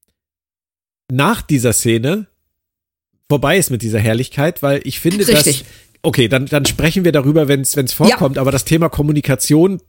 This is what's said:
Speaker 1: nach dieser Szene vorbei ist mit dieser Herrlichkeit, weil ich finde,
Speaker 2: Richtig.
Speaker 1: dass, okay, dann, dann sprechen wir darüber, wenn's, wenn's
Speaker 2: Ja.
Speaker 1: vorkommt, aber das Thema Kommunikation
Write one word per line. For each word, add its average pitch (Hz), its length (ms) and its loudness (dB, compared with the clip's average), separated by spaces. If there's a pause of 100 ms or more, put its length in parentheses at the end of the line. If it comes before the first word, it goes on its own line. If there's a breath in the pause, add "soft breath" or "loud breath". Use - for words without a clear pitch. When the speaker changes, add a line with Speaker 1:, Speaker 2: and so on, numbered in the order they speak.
(1120)
Speaker 1:
nach 143 320 0
dieser 123 300 0
Szene 131 540 0 (1000)
vorbei 143 300 2
ist 165 120 -2
mit 113 120 -4
dieser 113 180 -2
Herrlichkeit, 127 640 -2
weil 139 220 0
ich - 160 -10
finde, 190 260 0
Speaker 2:
Richtig. 151 340 2
Speaker 1:
dass, - 80 -18 (340 soft breath)
okay, 131 260 0
dann, 131 180 -2
dann 139 200 -2
sprechen 170 380 0
wir 170 80 4
darüber, 147 360 2
wenn's, 135 280 0
wenn's 131 200 -2
Speaker 2:
Ja. 156 120 2
Speaker 1:
vorkommt, 139 300 0
aber 135 140 0
das 135 120 -2
Thema 160 240 2
Kommunikation 151 1000 0